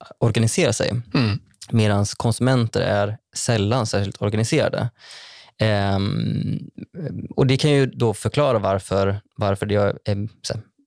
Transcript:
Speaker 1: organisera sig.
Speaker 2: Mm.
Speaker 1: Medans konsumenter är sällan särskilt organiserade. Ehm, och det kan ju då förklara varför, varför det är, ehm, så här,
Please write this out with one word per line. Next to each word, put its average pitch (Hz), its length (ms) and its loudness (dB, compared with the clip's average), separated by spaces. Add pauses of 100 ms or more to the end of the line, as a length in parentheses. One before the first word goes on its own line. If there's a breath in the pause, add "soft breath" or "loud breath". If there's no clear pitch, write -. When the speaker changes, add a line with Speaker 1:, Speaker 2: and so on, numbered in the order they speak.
(200)
Speaker 1:
organisera 113 540 2
sig. 131 160 0 (240)
Speaker 2:
Mm. 110 260 0 (300)
Speaker 1:
Medans 104 440 2
konsumenter 120 680 0
är 101 360 0 (180)
sällan 110 520 0
särskilt 98 340 -4
organiserade. 113 680 0 (720 loud breath)
Ehm, 98 1000 0 (760)
och 135 120 4
det 131 100 2
kan 147 140 2
ju 139 140 4
då 120 280 0
förklara 131 460 0
varför, 98 640 0 (140)
varför 101 300 0
det 104 100 0
är, 101 300 2
ehm, 104 240 -4 (120)
så - 120 -6
här, 107 100 -8 (240)